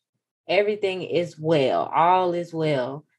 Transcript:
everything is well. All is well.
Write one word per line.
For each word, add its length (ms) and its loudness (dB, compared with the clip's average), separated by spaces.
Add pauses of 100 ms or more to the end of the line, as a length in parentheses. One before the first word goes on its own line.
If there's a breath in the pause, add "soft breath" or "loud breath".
(480)
everything 540 0
is 360 -4
well. 560 2
All 400 2
is 180 -6
well. 520 -2 (140)